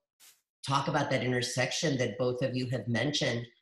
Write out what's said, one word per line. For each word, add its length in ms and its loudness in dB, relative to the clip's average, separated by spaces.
talk 200 2
about 220 0
that 140 0
intersection 760 0
that 200 0
both 260 0
of 120 -2
you 140 0
have 180 -2
mentioned, 580 0